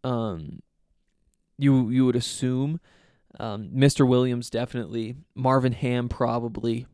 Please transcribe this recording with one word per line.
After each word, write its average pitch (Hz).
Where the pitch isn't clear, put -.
Um, 110
you, 131
you 127
would 123
assume. 131
Um, 107
Mister 135
Williams, 123
definitely. 117
Marvin 127
Ham, 123
probably. 117